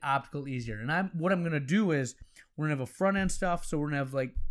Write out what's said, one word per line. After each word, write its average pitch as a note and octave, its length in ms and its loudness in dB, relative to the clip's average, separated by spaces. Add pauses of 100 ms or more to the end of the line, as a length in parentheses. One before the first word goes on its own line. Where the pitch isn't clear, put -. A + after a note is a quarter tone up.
optical C#3 440 -2
easier. A#2 320 -6
And B2 120 -4
I'm, F#3 240 0
what E3+ 160 2
I'm F3+ 100 2
gonna E3 180 0
do F3+ 300 2
is, C#3 240 0 (420)
we're D3+ 100 -4
gonna D3 120 0
have B2+ 100 -4
a - 60 -12
front G3 240 2
end F#3+ 140 2
stuff, F3 340 0
so D#3 140 -2
we're D3 80 0
gonna D3 100 0
have, C3+ 160 -2
like, C3 220 -2 (160)